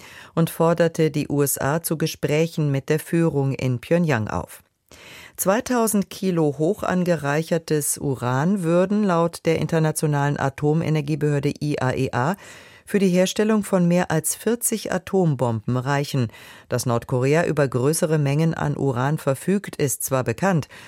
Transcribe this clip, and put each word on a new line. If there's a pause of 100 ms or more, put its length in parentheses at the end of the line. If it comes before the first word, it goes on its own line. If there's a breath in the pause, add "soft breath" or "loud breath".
(360 loud breath)
und
forderte
die
U
S
A
zu
Gesprächen
mit
der
Führung
in
Pyongyang
auf. (720 loud breath)
Zweitausend
Kilo
hoch
angereichertes
Uran
würden
laut
der
Internationalen
Atomenergiebehörde
I
A
E
A (500 loud breath)
für
die
Herstellung
von
mehr
als
vierzig
Atombomben
reichen. (400 loud breath)
Dass
Nordkorea
über
größere
Mengen
an
Uran
verfügt,
ist
zwar
bekannt, (180 loud breath)